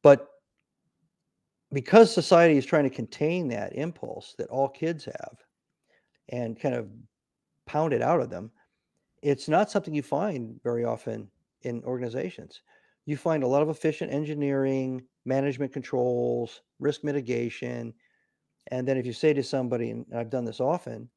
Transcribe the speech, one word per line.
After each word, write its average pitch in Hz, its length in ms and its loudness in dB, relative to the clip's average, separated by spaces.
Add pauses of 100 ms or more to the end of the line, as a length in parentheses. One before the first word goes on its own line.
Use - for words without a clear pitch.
But 143 240 8 (1500)
because 220 400 8
society 170 440 8
is 131 80 2
trying 151 180 2
to 135 60 2
contain 151 580 -4
that 107 280 -4
impulse - 600 -10
that - 120 -8
all 135 180 0
kids 160 380 -6
have - 320 -14 (920)
and 117 300 -6
kind 131 160 -2
of 110 140 -6 (760)
pound 151 280 0
it 120 80 0
out 151 180 2
of 120 100 -4
them, 95 220 -12 (720)
it's 143 260 -2
not 180 220 2
something 170 240 -4
you 147 80 -2
find 143 640 -4
very 120 200 -2
often 113 460 -6 (320)
in 120 220 -8
organizations. 123 800 -8 (420)
You 147 100 -4
find 156 280 0
a 127 40 0
lot 139 140 4
of 156 80 2
efficient 156 420 -2
engineering, 135 920 -2 (220)
management 135 460 -2
controls, 123 920 -2 (180)
risk 147 240 -2
mitigation. 120 920 -4 (760)
And 127 160 -2
then 135 100 2
if 123 80 -4
you 120 80 -6
say 156 200 2
to 139 100 0
somebody, 123 480 -2
and 117 220 -10
I've 117 180 -6
done 127 120 -4
this 113 160 -8
often 127 580 -4